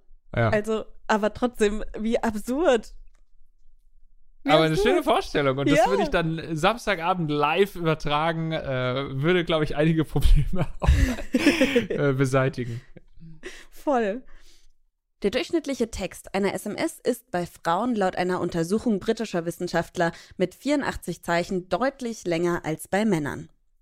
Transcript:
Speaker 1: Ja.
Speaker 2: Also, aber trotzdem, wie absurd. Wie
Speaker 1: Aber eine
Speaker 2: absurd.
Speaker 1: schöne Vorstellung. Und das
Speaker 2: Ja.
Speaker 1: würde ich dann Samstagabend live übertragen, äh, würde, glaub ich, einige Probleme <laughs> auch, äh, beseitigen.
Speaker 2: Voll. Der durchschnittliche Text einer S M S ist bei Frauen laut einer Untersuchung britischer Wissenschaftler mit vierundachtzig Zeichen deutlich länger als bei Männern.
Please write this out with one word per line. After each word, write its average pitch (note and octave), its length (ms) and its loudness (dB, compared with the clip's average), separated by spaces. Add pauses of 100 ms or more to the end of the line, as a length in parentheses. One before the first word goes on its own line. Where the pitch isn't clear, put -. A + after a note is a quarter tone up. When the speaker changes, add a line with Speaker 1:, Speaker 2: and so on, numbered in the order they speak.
(360)
Speaker 1:
Ja. A#2+ 140 2
Speaker 2:
Also, G#3+ 360 -2 (220)
aber G#3 260 2
trotzdem, A3 500 -2 (140)
wie A3+ 240 -2
absurd. A#3+ 720 0 (1500)
Wie C4+ 80 2
Speaker 1:
Aber D4+ 120 8
eine D#3+ 100 2
Speaker 2:
absurd. F#3 140 2
Speaker 1:
schöne D#4+ 160 2
Vorstellung. C#3+ 540 0
Und C#3 120 0
das C#4+ 100 6
Speaker 2:
Ja. F#4+ 100 4
Speaker 1:
würde B4 140 2
ich D4+ 60 -2
dann E3 460 -2
Samstagabend F3+ 760 0
live D3+ 460 2
übertragen, D#3+ 800 -2
äh, C3 520 -2 (160)
würde, E3+ 220 2
glaub E3 200 2
ich, D3 120 -2
einige D#3+ 300 2
Probleme D3 680 6
<laughs> - 60 -8
auch, - 100 4 (1000)
äh, C#3+ 240 2
beseitigen. C3 680 0 (880)
Speaker 2:
Voll. A#3+ 540 -2 (1000)
Der G3+ 80 2
durchschnittliche C#4 600 -2
Text - 420 -10
einer G3 200 0
S - 120 -6
M G#3 120 -6
S - 260 -4
ist - 280 -4
bei F3 140 -4
Frauen A3 500 -2
laut F#3 200 0
einer F3+ 240 -2
Untersuchung F3 600 0
britischer F#3+ 460 -4
Wissenschaftler E3+ 680 -2 (240)
mit F3+ 180 -2
vierundachtzig - 680 -4
Zeichen F3+ 440 -2
deutlich A#3+ 580 -4
länger F3 380 0
als D#3 240 -6
bei G3 160 0
Männern. D#3+ 460 -2 (320)